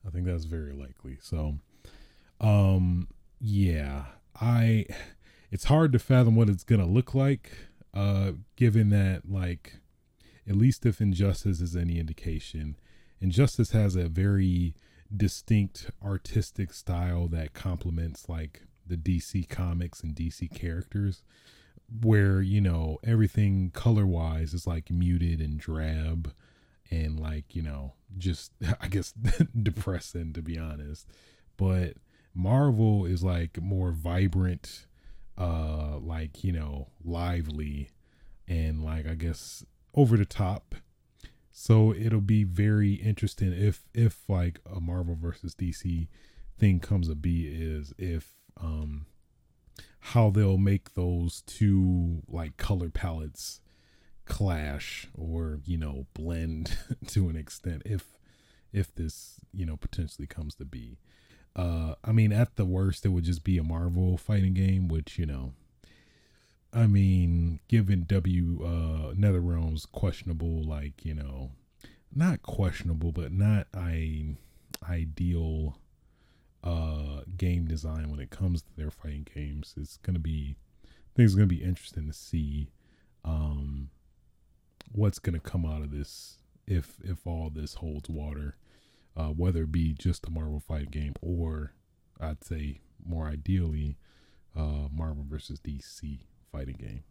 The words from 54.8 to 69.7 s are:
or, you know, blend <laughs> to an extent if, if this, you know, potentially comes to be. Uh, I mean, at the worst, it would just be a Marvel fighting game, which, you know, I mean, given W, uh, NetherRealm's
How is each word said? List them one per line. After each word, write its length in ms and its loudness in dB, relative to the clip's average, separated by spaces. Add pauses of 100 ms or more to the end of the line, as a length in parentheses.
or, 500 -6
you 140 -2
know, 380 -6
blend 600 -4 (160)
<laughs> 160 -10
to 220 0
an 60 -4
extent 500 -8
if, 320 -6 (540)
if 240 -2
this, 440 -10 (140)
you 140 -6
know, 100 -6
potentially 500 -8
comes 280 -10
to 100 -14
be. 320 -14 (580)
Uh, 380 -2 (100)
I 100 0
mean, 200 6
at 220 2
the 100 0
worst, 400 0
it 40 4
would 160 2
just 180 -2
be 160 2
a 40 -2
Marvel 540 0
fighting 380 2
game, 320 2
which, 320 -2
you 80 0
know, 260 -6 (1200)
I 120 6
mean, 800 4
given 400 4
W, 560 2
uh, 500 -2
NetherRealm's 720 2